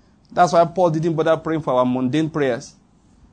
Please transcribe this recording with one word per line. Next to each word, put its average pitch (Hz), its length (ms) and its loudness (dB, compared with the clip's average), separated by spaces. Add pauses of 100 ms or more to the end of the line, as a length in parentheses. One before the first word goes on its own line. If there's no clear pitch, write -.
(300)
That's 175 220 2
why 170 120 6
Paul 175 260 0
didn't 160 240 -2
bother 160 220 0
praying 160 260 -4
for 139 120 -2
our 127 100 4
mundane 127 460 -2
prayers. 135 440 -4 (580)